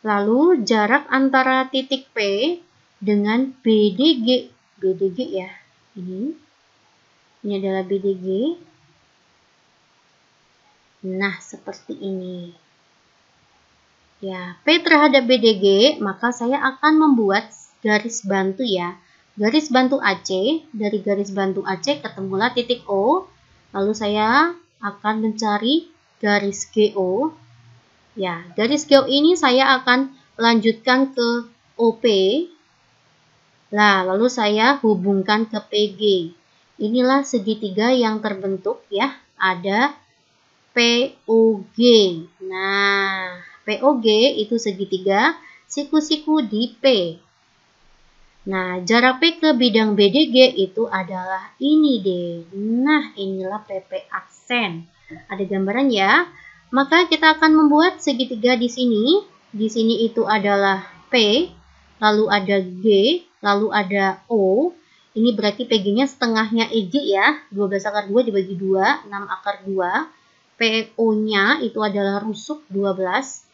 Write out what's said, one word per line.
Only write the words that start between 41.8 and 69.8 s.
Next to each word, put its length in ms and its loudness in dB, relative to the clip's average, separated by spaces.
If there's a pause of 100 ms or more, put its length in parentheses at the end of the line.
Nah, 960 -2 (240)
P 160 -4
O 160 2
G 80 0 (320)
itu 160 -2
segitiga 800 -2 (320)
siku-siku 760 -2
di 380 -4
P. 380 0 (1300)
Nah, 400 -6
jarak 320 2
P 240 0
ke 80 4
bidang 480 2
B 100 6
D 220 2
G 240 6
itu 320 -2
adalah 720 -8
ini 400 2
deh. 560 -6
Nah, 640 0
inilah 480 -8
P 160 -10
P 240 -12
aksen. 800 -8 (400)
Ada 160 -8
gambaran 480 0
ya. 320 4 (480)
Maka 400 2
kita 240 4
akan 160 4
membuat 480 4
segitiga 560 0
di 160 -2
sini. 480 2 (320)
Di 160 -2
sini 400 0
itu 160 -2
adalah 600 0 (240)
P, 400 2 (560)
lalu 240 4
ada 320 0
G, 260 -8 (540)
lalu 320 0
ada 560 -2
O. 480 0 (400)
Ini 160 2
berarti 320 -4
P 160 0
G-nya 320 0
setengahnya 640 -2
E 160 -2
G 160 -2
ya. 400 2
Dua 240 -4
belas 160 -4
akar 240 -6
dua 80 4
dibagi 400 -2
dua, 480 0
enam 240 -12
akar 320 -8
dua. 480 -4 (480)